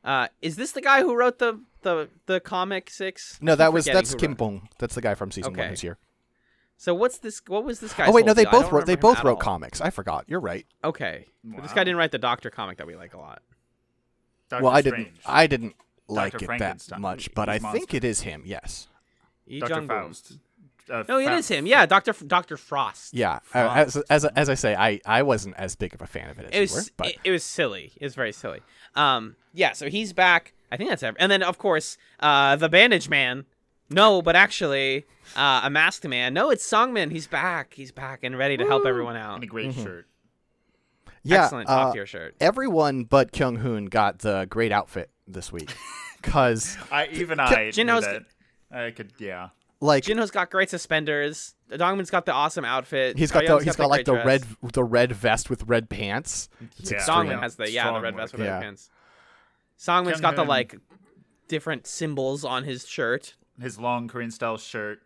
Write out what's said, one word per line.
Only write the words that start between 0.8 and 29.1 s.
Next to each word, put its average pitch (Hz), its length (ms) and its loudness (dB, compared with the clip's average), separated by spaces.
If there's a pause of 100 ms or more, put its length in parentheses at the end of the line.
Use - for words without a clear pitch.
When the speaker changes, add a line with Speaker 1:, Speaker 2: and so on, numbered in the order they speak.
Speaker 1:
guy 269 220 6
who 277 140 2
wrote 247 240 2
the, 226 200 0 (220)
the, 165 260 -2 (180)
the 185 140 0
comic 185 480 -6
Six? - 540 -10
Speaker 2:
No, 160 100 4
Speaker 1:
I'm 147 60 6
Speaker 2:
that 160 140 6
was, 160 120 2
Speaker 1:
forgetting 139 140 2
Speaker 2:
that's 127 140 0
Speaker 1:
who 127 60 -6
Speaker 2:
Kim 151 120 0
Speaker 1:
wrote 127 80 -8
Speaker 2:
Bong. 101 300 -6 (100)
That's - 160 -8
the 120 80 -8
guy 104 120 0
from 95 180 -6
season 95 220 -8
one 92 60 -8
Speaker 1:
Okay. 98 100 -4
Speaker 2:
who's 95 120 -10
here. 87 160 -8 (800)
Speaker 1:
So 175 160 -2
what's 240 240 0
this? - 300 -12
What 208 160 -4
was 247 160 -8
this 220 120 -14
guy's 156 160 4
Speaker 2:
Oh 208 40 8
wait, 226 120 10
no, 214 60 6
Speaker 1:
whole 214 60 6
Speaker 2:
they 226 80 8
Speaker 1:
deal? 202 40 4
I 202 40 4
Speaker 2:
both 247 100 10
Speaker 1:
don't - 100 -2
Speaker 2:
wrote, 147 140 2
they 180 60 2
Speaker 1:
remember 180 160 6
him 240 40 10
Speaker 2:
both 226 60 4
Speaker 1:
at 123 60 -2
Speaker 2:
wrote 135 80 6
Speaker 1:
all. 110 40 2
Speaker 2:
comics. 87 460 -4
I 165 80 -2
forgot. 82 380 -6
You're 170 120 -4
right. 95 240 -6 (200)
Speaker 1:
Okay. 135 420 -6 (180)
But 113 180 -14
this 147 100 -12
Speaker 3:
Wow. - 40 -12
Speaker 1:
guy 190 80 2
didn't 180 140 -2
write 160 140 0
the 139 60 -6
Doctor 123 300 -4
comic 98 300 -12
that 76 80 -14
we 85 100 -16
like 85 160 -20
a 90 60 -20
lot. 76 240 -20 (1080)
Speaker 3:
Doctor 127 140 -2
Speaker 2:
Well, 127 100 6
I 143 80 6
didn't, 131 180 2
Speaker 3:
Strange. 104 240 -14
Speaker 2:
I 160 220 6
didn't 117 300 -4 (320)
like 107 240 -2
Speaker 3:
Doctor 107 120 -8
Speaker 2:
it - 40 -8
that 120 100 -4
Speaker 3:
Frankenstein. 92 420 -8
Speaker 2:
much, 92 240 -8
Speaker 3:
He, - 100 -14
Speaker 2:
but 104 140 -2
I 104 60 -2
Speaker 3:
he's 107 80 -4
Speaker 2:
think 110 120 -6
Speaker 3:
monster. 277 220 -6
Speaker 2:
it 123 80 -4
is 113 160 -2
him, 80 240 -12
yes. - 440 -14 (580)
Speaker 1:
Lee 135 140 -14
Speaker 3:
Doctor 165 160 -4
Speaker 1:
Jong-un. 156 120 -8 (200)
Speaker 3:
Faust. - 240 -20 (580)
Uh, 113 180 -6
Speaker 1:
No, 262 100 2
it 269 80 2
Speaker 3:
Fa- 294 80 2
Speaker 1:
is 349 140 -2
him. 151 180 -2
Yeah, 233 200 8
Doctor 190 240 4
F-, - 160 -8
Doctor 143 300 -2
Frost. - 580 -8
Speaker 2:
Yeah, 98 240 -2 (160)
uh, 123 40 2 (160)
as, 135 180 4
Speaker 3:
Frost. 143 180 -6
Speaker 2:
as, 147 140 4
as 147 240 2
I 139 60 0
say, 113 200 0
I, 104 320 2
I 113 160 4
wasn't 104 340 0
as 92 200 -8
big - 180 -8
of - 80 -16
a 85 40 -14
fan - 240 -14
of 69 100 -20
it - 60 -16
as - 60 -18
Speaker 1:
It - 40 -2
Speaker 2:
you 202 60 2
Speaker 1:
was, 190 120 0
Speaker 2:
were, 220 80 -2 (140)
but - 120 -6
Speaker 1:
it, 175 160 -8
it 185 60 0
was 175 140 0
silly. 101 520 -6
It - 80 -12
was 135 120 -8
very 120 160 -4
silly. 95 280 -12 (360)
Um, 127 400 0 (180)